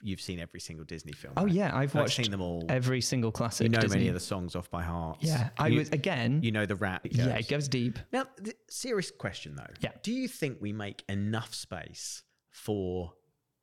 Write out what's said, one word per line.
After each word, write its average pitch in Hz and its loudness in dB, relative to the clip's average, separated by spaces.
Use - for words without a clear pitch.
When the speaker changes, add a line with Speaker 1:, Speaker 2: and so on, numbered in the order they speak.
Speaker 1:
you've 95 -4
seen 90 -6
every 85 -10
single 80 -10
Disney 76 -10
film, - -12
Speaker 2:
Oh, 175 4
Speaker 1:
right? 202 4
Speaker 2:
yeah, 190 4
I've 139 2
Speaker 1:
I've 147 6
Speaker 2:
watched 139 2
Speaker 1:
seen 120 2
them 98 -2
all. 85 0
Speaker 2:
every 127 2
single 117 2
classic 113 0
Speaker 1:
You 113 8
know 113 6
Speaker 2:
Disney. 104 6
Speaker 1:
many 117 6
of 90 2
the 90 -2
songs 90 -4
off 87 -6
by 87 -2
heart. 85 -2
Speaker 2:
Yeah, 151 2
I 151 2
Speaker 1:
You, - 6
Speaker 2:
was, 151 0
again. 143 2
Speaker 1:
you 117 2
know 107 2
the 101 0
rap. 92 0
It - -2
Speaker 2:
Yeah, 120 6
Speaker 1:
goes. 117 2
Speaker 2:
it 120 -6
goes 143 0
deep. 120 0
Speaker 1:
Now, 262 0
the 208 -8
serious 220 -2
question 85 -8
though. 67 -12
Speaker 2:
Yeah. 127 -2
Speaker 1:
Do 202 -2
you 254 0
think 135 -4
we 104 -2
make 101 -8
enough 104 -2
space - -10
for 90 -2